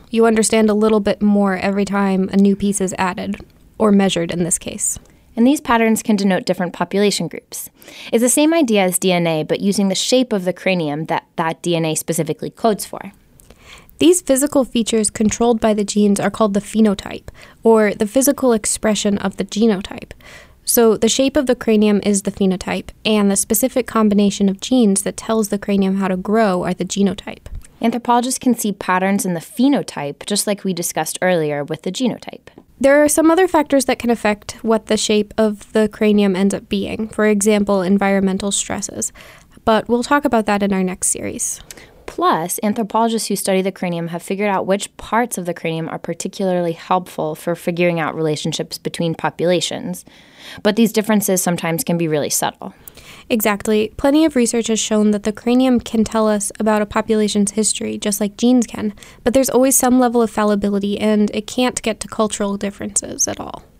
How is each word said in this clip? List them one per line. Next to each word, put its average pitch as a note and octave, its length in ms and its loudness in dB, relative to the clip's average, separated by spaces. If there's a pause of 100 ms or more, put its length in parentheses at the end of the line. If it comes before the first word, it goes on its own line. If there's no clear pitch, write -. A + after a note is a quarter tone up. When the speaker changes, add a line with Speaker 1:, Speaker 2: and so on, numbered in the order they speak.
Speaker 1:
You A3+ 160 2
understand A3 420 4
a G#3 60 2
little G#3+ 260 4
bit G#3 220 -2
more G3+ 360 2
every G3+ 280 -2
time G3 480 0
a G3 40 0
new G3 180 6
piece G3+ 260 -2
is F3+ 160 -4
added, F#3+ 420 -6 (380)
or G#3+ 140 4
measured F#3+ 400 2
in E3+ 120 -2
this E3 140 -2
case. - 400 -8 (380)
Speaker 2:
And A#3 100 4
these D4 160 4
patterns A3+ 400 2
can A3 140 0
denote G3 320 0
different F3+ 260 -2
population F#3+ 540 0
groups. - 420 -14 (420)
It's A#3 120 2
the B3 60 4
same D4 220 4
idea A#3 320 2
as F#3 140 0
D F#3 140 0
N E3+ 160 2
A, D#3 160 0
but D#3 180 -4
using G3 280 0
the F#3 60 -2
shape B3 380 0
of F#3+ 100 -2
the F3+ 80 -2
cranium D#3+ 540 -2
that - 300 -4
that E3 260 -4
D F3 140 0
N E3 100 0
A D#3+ 80 -2
specifically D#3 560 -4
codes - 380 -2
for. - 240 -16 (880)
Speaker 1:
These F4 240 4
physical C4+ 420 0
features A3 460 -2
controlled A3+ 500 0
by A3 140 2
the G#3 100 -2
genes G#3 340 2
are G3+ 120 -2
called G3+ 240 0
the G3+ 60 0
phenotype, - 680 0 (340)
or A3 320 4
the A3 140 -2
physical C4 460 2
expression G#3 680 -2
of - 180 -6
the F#3+ 80 -4
genotype. G3+ 680 -2 (500)
So A3+ 320 4
the A3+ 140 0
shape C4+ 260 0
of C#4+ 120 2
the B3 80 2
cranium G#3+ 480 2
is G3+ 180 0
the G3 100 -6
phenotype, F#3 600 -2 (120)
and G3+ 280 2
the G3 40 0
specific A#3+ 520 -2
combination G#3 600 2
of F#3+ 140 -2
genes A3 400 2
that - 160 -6
tells A3 320 -2
the G3+ 80 -2
cranium G3 400 0
how F#3+ 100 -2
to F#3 80 -2
grow F#3+ 480 0
are F3+ 100 -2
the F3+ 120 -6
genotype. - 600 -4 (340)
Speaker 2:
Anthropologists A#3+ 560 0
can A#3+ 180 2
see G#3+ 160 -2
patterns G3 540 0
in F#3 80 -2
the E3 60 -4
phenotype, E3 880 -2
just G#3 180 -2
like G3+ 180 -4
we G3 80 -2
discussed E3+ 500 -4
earlier D#3 420 0
with D#3 180 -8
the F#3 100 -6
genotype. - 560 -6 (320)
Speaker 1:
There C#4 240 6
are D4+ 60 4
some D#4+ 220 4
other F4+ 160 4
factors C#4+ 380 2
that B3+ 140 -2
can A#3+ 120 0
affect G#3 420 -2 (100)
what A3 220 0
the G#3+ 120 0
shape G#3 400 0
of G#3+ 360 -2
the G#3+ 160 2
cranium G#3 460 2
ends G3 180 2
up - 160 -8
being, G3+ 400 -4
for G#3+ 160 0
example, G3+ 560 2
environmental G3 680 0
stresses. - 600 -6 (540)
But G#3+ 240 2
we'll A#3+ 140 0
talk C#4+ 220 2
about A#3 200 0
that G3+ 180 0
in G3+ 80 2
our F#3+ 120 0
next F#3 240 -4
series. - 520 -6 (520)
Speaker 2:
Plus, G#3 500 -2
anthropologists A3 680 -2
who G3+ 80 -2
study F#3+ 240 0
the F#3+ 100 -2
cranium E3+ 380 -4
have E3+ 120 -8
figured G3+ 280 -4
out F3+ 180 -2
which G3+ 300 -2
parts A#3 400 -2
of F3+ 80 -6
the F3 80 -4
cranium E3 340 -6
are - 100 -8
particularly F3 760 -4
helpful E3 640 -4
for E3+ 200 -4
figuring E3+ 460 0
out D3 140 -4
relationships D#3+ 640 -4
between E3+ 380 -4
populations. E3+ 880 -2 (580)
But G#3 140 2
these A#3 160 4
differences G3+ 500 0
sometimes E3 440 -2
can F3 120 0
be E3 120 -2
really C#3+ 200 -2
subtle. - 460 -6 (540)
Speaker 1:
Exactly. G#3+ 680 0
Plenty D4 300 4
of D#4 100 0
research A#3 320 0
has A3 100 0
shown G#3+ 340 2
that G#3 120 -2
the A3 80 -2
cranium B3 480 2
can A3+ 240 -2
tell A3 240 0
us G#3 320 -2
about G#3+ 220 2
a G#3 40 -2
population's G#3+ 640 0
history, A3 460 -2
just G#3 220 -4
like G#3 160 -4
genes A#3+ 320 2
can. G#3 260 -6 (300)
But A#3 100 2
there's C4+ 160 2
always C4 280 4
some B3+ 200 4
level A#3+ 240 4
of A3+ 80 2
fallibility, G3+ 720 0
and G#3 340 2
it G#3+ 140 -6
can't B3+ 340 -2
get A3 200 -4
to - 80 -14
cultural G3+ 480 -2
differences - 680 -6
at - 140 -8
all. - 240 -14 (160)